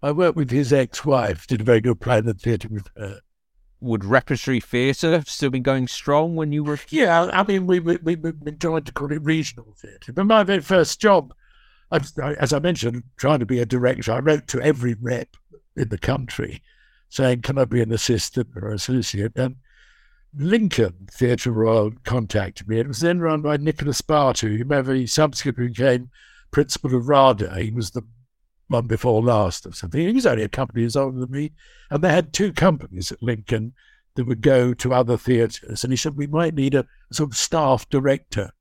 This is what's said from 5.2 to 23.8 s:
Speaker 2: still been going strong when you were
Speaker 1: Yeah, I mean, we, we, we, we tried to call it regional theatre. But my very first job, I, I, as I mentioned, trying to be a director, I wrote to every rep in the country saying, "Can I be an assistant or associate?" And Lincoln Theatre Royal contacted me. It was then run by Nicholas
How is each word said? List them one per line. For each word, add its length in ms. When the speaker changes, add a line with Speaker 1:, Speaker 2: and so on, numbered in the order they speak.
Speaker 2:
still 200
been 140
going 240
strong 480
when 160
you 120
were 140
Speaker 1:
Yeah, 340
I 100
mean, 220
we, 140
we, 240
we, 120
we 360
tried 360
to 40
call 200
it 120
regional 560
theatre. 340
But 120
my 180
very 180
first 400
job, 320
I, 80
I, 140
as 180
I 60
mentioned, 440
trying 220
to 80
be 120
a 60
director, 460
I 80
wrote 300
to 120
every 400
rep 280
in 140
the 80
country 640
saying, 320
"Can 160
I 80
be 160
an 100
assistant 640
or 160
associate?" 640
And 200
Lincoln 800
Theatre 400
Royal 400
contacted 640
me. 120
It 80
was 140
then 180
run 220
by 160
Nicholas 440